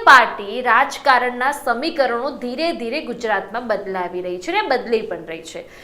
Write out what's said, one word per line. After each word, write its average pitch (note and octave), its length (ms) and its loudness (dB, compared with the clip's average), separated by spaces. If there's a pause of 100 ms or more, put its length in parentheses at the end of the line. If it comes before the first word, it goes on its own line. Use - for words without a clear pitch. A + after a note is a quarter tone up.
પાર્ટી A3+ 580 6
રાજકારણના B3 920 2
સમીકરણો C4 760 -2
ધીરે B3 420 -4
ધીરે A#3+ 300 -4
ગુજરાતમાં A3 680 -4
બદલાવી F#3+ 540 -4
રહી F3+ 160 -6
છે A#3+ 140 -6
અને G4+ 100 0
બદલી A#3 400 0
પણ F3+ 240 -8
રહી E3 160 -10
છે. - 240 -14 (180)